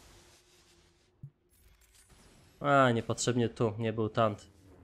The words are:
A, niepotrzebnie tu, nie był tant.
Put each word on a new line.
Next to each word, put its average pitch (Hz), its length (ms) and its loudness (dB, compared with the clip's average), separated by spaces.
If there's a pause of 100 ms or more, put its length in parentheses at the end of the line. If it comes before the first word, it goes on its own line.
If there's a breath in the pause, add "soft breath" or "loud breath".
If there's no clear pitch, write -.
(2500)
A, 139 300 4
niepotrzebnie 117 580 0
tu, 110 300 -2
nie 113 140 -4
był 110 160 -4
tant. 110 420 -2 (340)